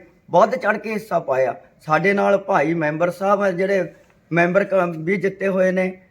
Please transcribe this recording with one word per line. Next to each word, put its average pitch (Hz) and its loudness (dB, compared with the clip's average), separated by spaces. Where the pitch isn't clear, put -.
ਵੱਧ 208 4
ਚੜ੍ਹ 208 0
ਕੇ 220 -8
ਹਿੱਸਾ 196 -4
ਪਾਇਆ। 131 0
ਸਾਡੇ 160 2
ਨਾਲ 202 2
ਭਾਈ 180 0
ਮੈਂਬਰ 160 -2
ਸਾਹਿਬ 196 0
ਆ, 196 0
ਜਿਹੜੇ 185 -2
ਮੈਂਬਰ 175 2
ਕ-, 175 -2
ਵੀ 160 -2
ਜਿੱਤੇ 190 -4
ਹੋਏ 185 2
ਨੇ, 185 -4